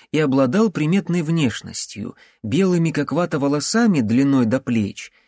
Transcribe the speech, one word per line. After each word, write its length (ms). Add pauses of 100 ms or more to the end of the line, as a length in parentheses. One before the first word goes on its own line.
(100)
и 80
обладал 520
приметной 500
внешностью, 960 (260)
белыми 480
как 220
вата 260
волосами 640
длиной 460
до 120
плеч 540 (160)